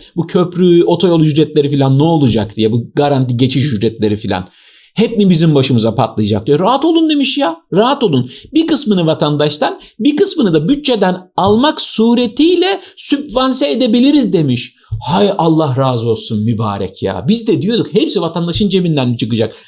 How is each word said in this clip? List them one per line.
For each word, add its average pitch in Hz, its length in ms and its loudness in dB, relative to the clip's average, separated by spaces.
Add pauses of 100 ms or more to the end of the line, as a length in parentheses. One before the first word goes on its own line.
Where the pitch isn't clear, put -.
(160)
bu 165 120 -4
köprü, 180 560 2
otoyol 170 380 2
ücretleri 147 560 0
falan 135 200 2
ne 147 60 4
olacak 120 520 0
diye, 110 160 0
bu 117 240 -4
garanti 131 420 0
geçiş 131 360 0
ücretleri 104 420 -2
falan. 98 320 -6 (480)
"Hep 208 220 0
mi 202 120 4
bizim 160 260 4
başımıza 117 400 0
patlayacak?" 107 520 -2
diyor. 143 120 2
"Rahat 247 260 0
olun." 330 240 2
demiş 285 280 -2
ya, 320 200 -2 (160)
rahat 233 300 0
olun. 131 260 0 (240)
"Bir 320 140 2
kısmını 208 380 0
vatandaştan, 156 720 -2 (200)
bir 294 160 0
kısmını 302 380 0
da 156 140 0
bütçeden 220 680 -2
almak 233 440 2
suretiyle 294 1000 2 (180)
sübvanse 262 720 -2
edebiliriz." 247 640 2
demiş. 139 420 -2 (320)
Hay 196 300 0
Allah 160 400 0
razı 123 320 -2
olsun 107 340 -2
mübarek 104 600 -4
ya. 95 240 -4
Biz 226 200 0
de 160 140 0
diyorduk 202 320 -2
hepsi 226 280 0
vatandaşın 170 480 -2
cebinden 160 400 0
mi 117 80 -2
çıkacak? 110 380 -2 (120)